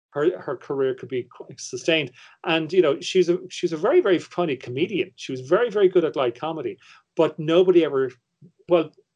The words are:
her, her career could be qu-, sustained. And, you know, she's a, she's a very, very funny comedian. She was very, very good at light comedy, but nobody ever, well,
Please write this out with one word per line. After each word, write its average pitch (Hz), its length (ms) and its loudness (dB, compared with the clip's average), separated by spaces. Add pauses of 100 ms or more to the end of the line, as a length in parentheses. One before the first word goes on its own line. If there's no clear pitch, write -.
(120)
her, 151 280 0
her 139 160 -8
career 135 380 -4
could 127 160 -14
be 127 140 -6
qu-, - 240 -20 (100)
sustained. 151 540 -4 (320)
And, 160 280 -2
you 185 120 2
know, 151 160 0
she's 170 300 0
a, 180 100 0 (100)
she's 165 240 -6
a 156 40 -4
very, 262 240 2
very 190 180 2
funny 156 360 -4
comedian. 151 600 -4
She - 160 -12
was 127 100 -8
very, 196 300 0
very 196 160 4
good 175 180 2
at 151 100 -2
light 131 240 -2
comedy, 151 380 -6 (380)
but 156 240 0
nobody 175 440 4
ever, 135 280 0 (560)
well, 165 240 2 (240)